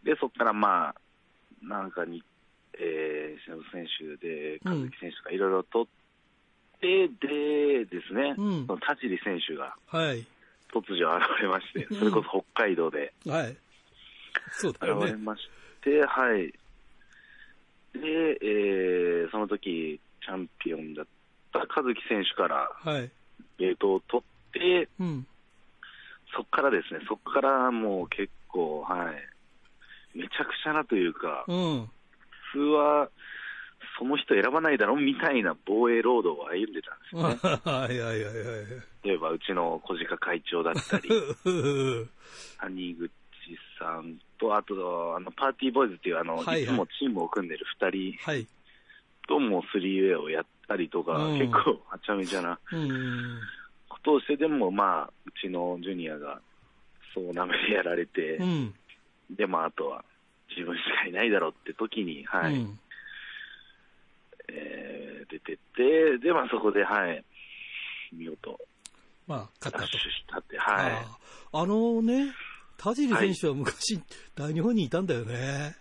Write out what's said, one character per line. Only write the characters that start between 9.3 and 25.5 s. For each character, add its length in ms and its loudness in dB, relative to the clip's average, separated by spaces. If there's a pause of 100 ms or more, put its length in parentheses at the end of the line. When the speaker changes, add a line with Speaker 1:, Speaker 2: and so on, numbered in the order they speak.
Speaker 1:
手 100 -6
が 200 -8 (120)
Speaker 2:
は 260 0
い。 120 -8 (460)
Speaker 1:
突 220 -4
如 240 2
現 240 2
れ 80 2
ま 100 2
し 140 -10
て、 160 -4
Speaker 2:
う 60 -4
ん。 40 -6
Speaker 1:
そ 60 4
れ 60 6
こ 120 4
そ 200 -2 (100)
北 100 2
海 120 4
道 160 2
で 220 -6 (140)
Speaker 2:
は 160 0
い。 140 -8 (960)
そ 180 -2
う 40 -4
だ 140 -6
よ 120 0
ね。 60 2
Speaker 1:
現 80 -2
れ 40 -8
ま 180 -6
し 60 -16 (400)
て、 240 4
は 320 2
い。 160 -2 (1500)
で、 420 2
え 840 2
ー、 40 -6
そ 80 -2
の 80 0
時 520 -4 (240)
チ 80 -12
ャ 60 -4
ン 120 -6 (100)
ピ 140 -4
オ 40 -4
ン 160 -10
だ 100 -10
っ 20 -8 (460)
た 80 2
和 80 -2 (260)
樹 140 -4
選 160 2
手 120 0
か 120 2
ら 260 0
Speaker 2:
は 260 -4
い。 120 -8 (460)
Speaker 1:
ベ 120 2
ル 80 0
ト 180 4
を 120 2
取 160 0
っ 300 -20
て、 340 4 (120)
Speaker 2:
う 40 -2
ん。 240 -4 (1080)